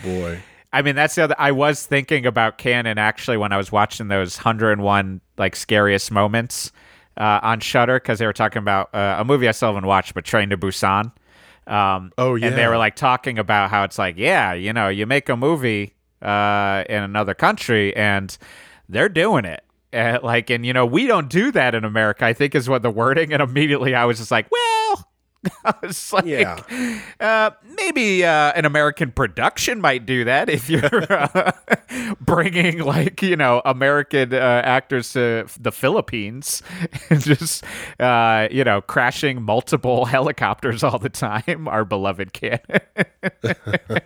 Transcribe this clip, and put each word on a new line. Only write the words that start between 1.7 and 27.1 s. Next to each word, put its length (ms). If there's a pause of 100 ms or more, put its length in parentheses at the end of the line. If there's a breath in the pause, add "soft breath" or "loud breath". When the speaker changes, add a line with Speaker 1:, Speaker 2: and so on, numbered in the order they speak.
Speaker 2:
thinking 400
about 320
canon, 400
actually, 400
when 140
I 60
was 140
watching 360
those 300
hundred 340
and 120
one, 360 (180)
like, 180
scariest 560
moments, 600 (460 soft breath)
uh, 260
on 160
Shudder, 400
'cause 200
they 60
were 80
talking 260
about, 360
uh, 240
a 60
movie 240
I 20
still 180
haven't 160
watched, 280
but 100
Train 260
to 80
Busan. 540 (560 soft breath)
Um, 500
Speaker 1:
Oh, 180
Speaker 2:
and 60 (140)
they 60
Speaker 1:
yeah. 80
Speaker 2:
were, 80
like, 180
talking 420
about 320
how 140
it's 160
like, 180
yeah, 360
you 200
know, 140
you 180
make 240
a 80
movie, 560 (280)
uh, 680
in 140
another 320
country, 600
and 400 (540 loud breath)
they're 200
doing 360
it. 180 (300)
Uh, 300
like, 260
and, 160
you 80
know, 120
we 200
don't 240
do 220
that 240
in 80
America, 420
I 80
think 220
is 140
what 120
the 100
wording, 420
and 80
immediately 520
I 120
was 140
just 120
like, 180
"Well," 580 (360)
<laughs> 220
I 160
was 320
like, 120
Speaker 1:
Yeah. 340 (600 loud breath)